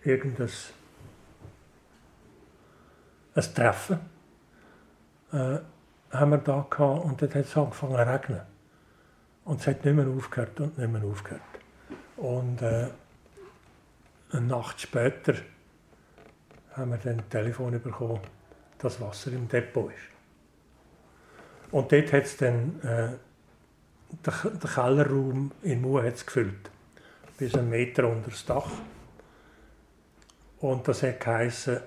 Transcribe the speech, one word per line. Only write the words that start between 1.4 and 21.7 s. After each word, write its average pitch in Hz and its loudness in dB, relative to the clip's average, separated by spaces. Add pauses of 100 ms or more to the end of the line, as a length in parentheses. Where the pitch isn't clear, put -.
ein 165 4 (100)
Treffen, 120 2 (1300)
äh, 135 -2 (520)
haben 143 6
wir 147 6
da 139 0
gehabt 147 2
und 139 -2
dort 143 0
hat's 143 0
angefangen 135 0
zu 120 4
regnen. 127 -2 (1040)
Und 147 -2
es - 2
hat 139 0
nicht 143 8
mehr 143 6
aufgehört 131 -4
und 156 -2
nicht 117 -2
mehr 107 -2
aufgehört. 101 -6 (760)
Und, 123 -2
äh, 117 0 (1400)
eine 120 0
Nacht 120 -2
später - 2 (1400)
haben 127 -4
wir 120 -2
dann 117 -2
ein 104 -10
Telefon 120 -2 (100)
bekommen, 113 -4 (580)
dass - -4
Wasser 104 -8
im 123 -6
Depot 117 0
ist. - -20